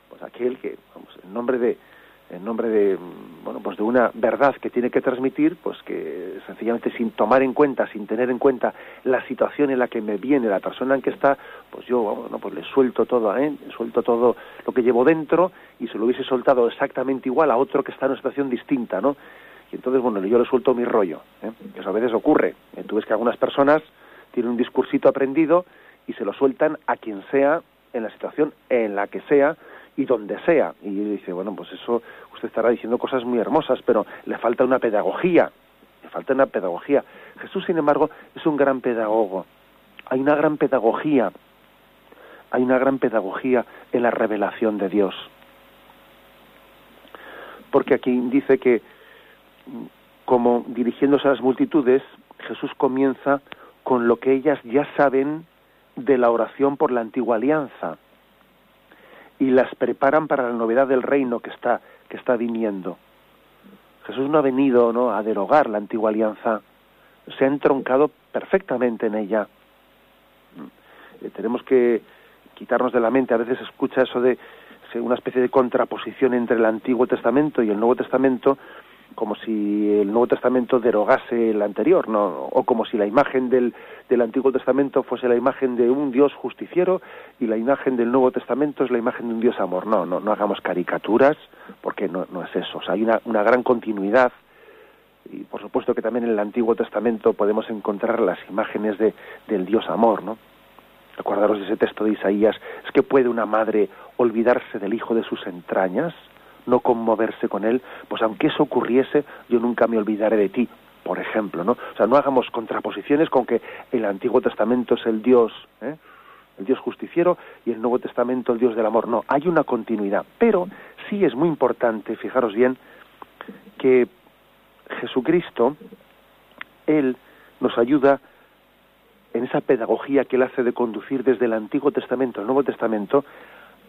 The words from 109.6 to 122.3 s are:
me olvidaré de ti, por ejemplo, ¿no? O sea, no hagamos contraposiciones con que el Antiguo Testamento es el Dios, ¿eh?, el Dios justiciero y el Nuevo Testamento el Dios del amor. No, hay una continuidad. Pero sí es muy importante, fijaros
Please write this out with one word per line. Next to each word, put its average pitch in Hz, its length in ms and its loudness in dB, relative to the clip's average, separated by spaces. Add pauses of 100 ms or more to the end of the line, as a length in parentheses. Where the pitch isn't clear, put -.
me 117 120 0
olvidaré 107 400 0
de 101 100 4
ti, 117 220 -2 (340)
por 87 160 -4
ejemplo, 95 460 -6
¿no? 120 80 2
O - 240 -10
sea, 104 100 2
no 127 80 4
hagamos 139 360 2
contraposiciones 113 800 -2
con 123 160 2
que 117 160 0 (300)
el 113 140 -2
Antiguo 104 340 0
Testamento 117 560 0
es - 100 -6
el 110 160 -2
Dios, 120 300 4 (300)
¿eh?, 147 160 -10 (600)
el 98 60 -12
Dios - 160 0
justiciero 170 580 -2 (280)
y 117 60 -4
el 110 100 -6
Nuevo 120 180 0
Testamento 123 540 -2
el 113 60 -2
Dios 117 180 2
del 113 80 0
amor. 107 240 0
No, 117 180 -2
hay 170 180 0
una 160 200 2
continuidad. 104 600 -2 (120)
Pero 196 320 2 (400)
sí 202 160 0
es 117 100 2
muy 165 140 2
importante, 117 680 -2
fijaros 113 380 -2